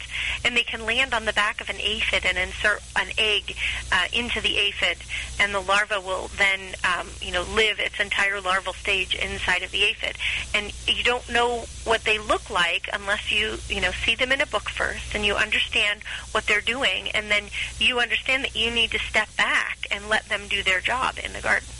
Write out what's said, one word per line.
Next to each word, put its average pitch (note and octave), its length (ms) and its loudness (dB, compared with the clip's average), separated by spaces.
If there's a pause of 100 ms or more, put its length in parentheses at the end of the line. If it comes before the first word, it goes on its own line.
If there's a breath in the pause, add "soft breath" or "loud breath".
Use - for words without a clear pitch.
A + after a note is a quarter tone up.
(440 loud breath)
and A#3+ 120 2
they A#3+ 60 6
can A3+ 240 -4
land B3 280 2
on A3 120 0
the G#3 60 2
back G#3+ 280 2
of - 80 -6
an G3 80 -4
aphid G3+ 480 0
and F3+ 140 2
insert F#3+ 440 0 (140)
an F#3+ 120 0 (100)
egg, G#3 360 2 (380 loud breath)
uh, F3 200 4
into A3+ 280 0
the G3+ 160 0
aphid, G3 420 0 (400 loud breath)
and G3+ 160 2
the G3 60 2
larva G3+ 400 2
will F#3 380 -4
then, G3 220 4 (240)
um, F3 220 0 (140)
you G3 100 -6
know, F3+ 120 0 (120)
live G#3+ 240 4
its - 220 -4
entire G3+ 400 0
larval F#3 320 0
stage F#3 420 0
inside F#3+ 480 0
of F3+ 80 -8
the G3 140 0
aphid. - 320 0 (380 loud breath)
And G#3 180 -2 (140)
you - 180 0
don't B3 260 0
know A#3+ 340 2 (200)
what A3 200 2
they G#3+ 140 4
look A#3 320 0
like F3+ 420 2
unless G3+ 380 -2
you, G#3+ 280 0 (100)
you G3+ 120 -2
know, F#3 100 2
see A3+ 240 0
them B3+ 180 0
in C4+ 80 2
a D4 60 2
book - 220 -4
first - 460 -4
and G#3 100 0
you G3+ 100 2
understand G#3+ 680 0 (300 loud breath)
what G#3+ 140 0
they're G#3 140 4
doing, G#3 500 -2
and G#3+ 200 -2
then G#3 140 2 (340 loud breath)
you A#3+ 220 4
understand A#3+ 440 2
that - 120 -6
you A3+ 140 2
need A#3 220 2
to G#3+ 60 0
step G#3+ 380 0
back B3 540 0
and G#3 180 -4
let G#3+ 200 0
them G3+ 200 -2
do G3 140 0
their F#3 180 4
job - 420 0
in - 120 -6
the G2+ 60 -8
garden. - 280 0 (120)